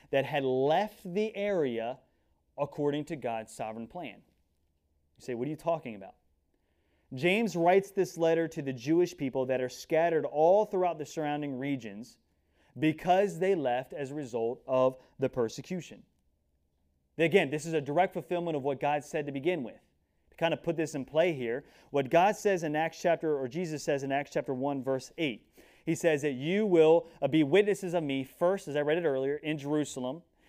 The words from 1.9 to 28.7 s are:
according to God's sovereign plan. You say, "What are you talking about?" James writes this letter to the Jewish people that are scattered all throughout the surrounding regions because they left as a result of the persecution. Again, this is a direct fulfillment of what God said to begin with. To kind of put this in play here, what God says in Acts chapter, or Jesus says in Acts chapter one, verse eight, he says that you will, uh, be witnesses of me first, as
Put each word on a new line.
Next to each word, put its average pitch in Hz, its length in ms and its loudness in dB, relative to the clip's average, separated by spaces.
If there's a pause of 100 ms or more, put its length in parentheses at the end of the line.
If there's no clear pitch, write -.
according 143 460 -2
to 170 100 -10
God's 117 400 -6
sovereign 113 320 -8
plan. 127 300 -12 (1000)
You - 60 -20
say, 127 100 -6
"What 120 120 -4
are 151 40 -6
you 156 60 -8
talking 151 380 -4
about?" 95 200 -16 (1000)
James 175 420 0
writes 180 360 4
this 180 280 -2
letter 165 300 2
to 160 140 -8
the 135 100 -4
Jewish 160 440 2
people 131 300 -2
that 127 140 0
are 127 80 -2
scattered 160 560 0
all 165 400 4
throughout 180 340 0
the 147 80 -8
surrounding 147 520 -4
regions 123 600 -8 (600)
because 165 600 2
they 185 160 2
left 131 380 -2
as 143 180 -8
a 143 40 -10
result 120 520 -4
of 131 300 2 (240)
the 135 80 2
persecution. 131 760 -6 (1120)
Again, 160 340 4
this 151 160 -4
is 165 80 -2
a 156 60 0
direct 151 340 0
fulfillment 170 420 -4
of 131 80 -4
what 139 160 -2
God 147 240 -2
said 151 220 -6
to 143 60 -6
begin 143 300 -2
with. 104 180 -10 (500)
To - 60 -20
kind 165 160 0
of - 120 -4
put 165 120 -2
this 156 200 -2
in 131 80 -6
play 165 280 2
here, 127 320 -4 (260)
what 135 200 0
God 185 240 6
says 190 300 0
in 151 100 -2
Acts 160 260 -2
chapter, 156 380 0
or 135 80 -4
Jesus 156 380 -6
says 139 180 0
in 139 80 -2
Acts 139 220 -2
chapter 143 200 -2
one, 135 300 -2
verse 131 340 -2
eight, 139 300 -4 (400)
he 165 80 0
says 156 280 2
that 143 100 0
you 170 340 0
will, 165 400 8 (160)
uh, 143 60 2
be 151 160 4
witnesses 185 500 2
of 170 80 0
me 135 220 -2
first, 185 420 -2
as 143 80 -6